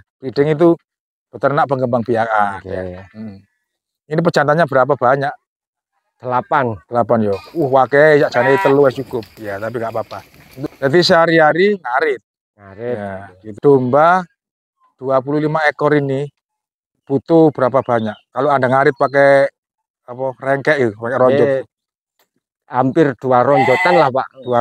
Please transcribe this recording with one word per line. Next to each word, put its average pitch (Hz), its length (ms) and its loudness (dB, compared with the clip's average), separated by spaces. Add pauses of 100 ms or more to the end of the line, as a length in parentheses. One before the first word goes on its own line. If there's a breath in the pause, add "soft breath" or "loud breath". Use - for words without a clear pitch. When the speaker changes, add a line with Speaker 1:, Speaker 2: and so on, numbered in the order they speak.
(180)
Speaker 1:
Breeding 139 340 -2
itu 170 220 2 (560)
peternak 143 340 -2
pengembang 127 400 -2
biakan. 107 560 -2
Speaker 2:
Oke. 95 180 -10 (360)
Speaker 1:
Hmm. 107 240 -18 (720)
Ini 160 100 -2
pejantannya 160 460 2
berapa 131 260 0
banyak? 139 420 0 (840)
Speaker 2:
Delapan. 123 640 -4
Speaker 1:
Delapan 120 380 0
yo. 101 140 -2 (180)
Uh, 156 160 -2
wake, 143 500 4
ya 151 80 2
jane 131 300 0
telu 139 260 2
wis 131 140 0
cukup. 123 260 -10 (140)
Ya, 101 180 -12
tapi 113 240 -8
nggak 113 140 -8
apa-apa. 107 260 -10 (580)
Jadi 135 220 0
sehari-hari 165 800 2
ngarit. 131 400 -4 (340)
Speaker 2:
Ngarit. 104 420 -10
Speaker 1:
Ya, 101 160 -10 (280)
gitu. 104 180 -18
Domba 143 600 2 (760)
dua 131 240 -4
puluh 143 220 -4
lima 156 240 -4
ekor 147 280 0
ini 143 360 -2 (760)
butuh 156 480 2
berapa 127 320 0
banyak? 110 320 -4 (160)
Kalau 135 160 -2
Anda 135 160 0
ngarit 135 320 2
pakai 139 480 2 (600)
apa, 127 200 -12 (160)
rengkek 139 400 -2
itu, 117 160 0
pakai 117 240 -6
ronjot? 135 240 4
Speaker 2:
Eh, 135 160 -2 (1040)
hampir 135 560 0
dua 127 240 2
ronjotan 139 560 2
lah, 143 80 2
Pak. 127 320 -6
Speaker 1:
Dua 123 200 -2